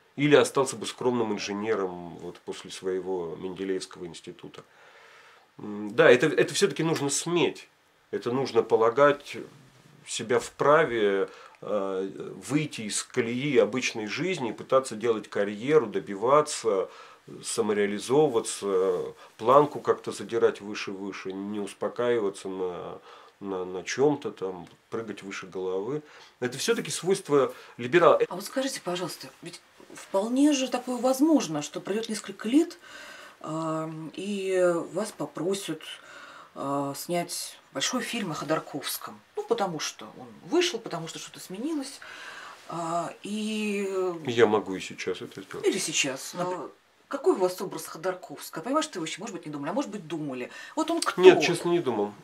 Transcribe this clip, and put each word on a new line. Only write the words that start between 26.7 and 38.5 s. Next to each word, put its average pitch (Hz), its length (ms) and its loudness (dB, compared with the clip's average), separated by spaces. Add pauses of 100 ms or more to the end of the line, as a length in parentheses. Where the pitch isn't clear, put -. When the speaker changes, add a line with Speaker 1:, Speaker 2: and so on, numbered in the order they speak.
Speaker 1:
свойство 147 600 2 (240)
либерала. 127 420 6 (100)
Speaker 2:
А 156 60 -6
вот 196 100 -8
скажите, 269 380 -4
пожалуйста, 175 440 -6 (140)
ведь - 200 -16 (340)
вполне 254 580 4
же 262 140 0
такое 247 300 -4
возможно, 254 640 4
что 170 200 -8
пройдет 220 280 -2
несколько 208 400 -6
лет, 339 280 4 (640)
ам, 160 720 -4
и 190 460 -2 (320)
вас 208 180 -4
попросят, - 720 -4 (720)
а, 139 400 -4
снять - 640 -6 (160)
большой 240 280 -2
фильм 202 300 -4
о 147 40 -6
Ходорковском. - 840 -4 (180)